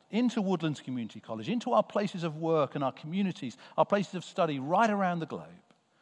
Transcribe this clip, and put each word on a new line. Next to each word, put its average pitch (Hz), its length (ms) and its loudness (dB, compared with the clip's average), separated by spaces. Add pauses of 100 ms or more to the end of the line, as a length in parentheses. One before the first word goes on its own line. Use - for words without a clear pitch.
(120)
into 233 300 2
Woodlands 165 400 0
Community 117 380 -6
College, 110 300 -8
into 233 240 -2
our 214 100 6
places 196 400 -2
of 156 140 -4
work 160 380 2
and 147 80 -2
our 127 80 0
communities, 165 640 -4 (200)
our 160 80 4
places 196 300 0
of 170 80 -6
study 156 360 0
right 185 300 2
around 185 300 0
the 160 60 -4
globe. 90 220 -8 (540)